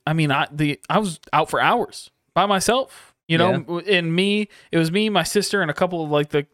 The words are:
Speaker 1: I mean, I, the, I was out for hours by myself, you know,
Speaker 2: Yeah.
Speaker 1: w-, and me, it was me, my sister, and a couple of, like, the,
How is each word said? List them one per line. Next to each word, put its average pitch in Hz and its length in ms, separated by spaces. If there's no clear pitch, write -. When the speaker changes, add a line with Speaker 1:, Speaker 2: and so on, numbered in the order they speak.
Speaker 1:
I 156 80
mean, 151 180
I, 147 180
the, 147 380
I 165 100
was 190 220
out 151 160
for 127 100
hours 190 500
by 185 120
myself, 220 680
you 165 100
know, 175 120
Speaker 2:
Yeah. 185 80
Speaker 1:
w-, 170 280
and 175 280
me, 202 340
it 170 60
was 160 120
me, 214 200
my 180 140
sister, 202 360
and 160 100
a 143 40
couple 175 280
of, 151 80
like, 147 200
the, 147 240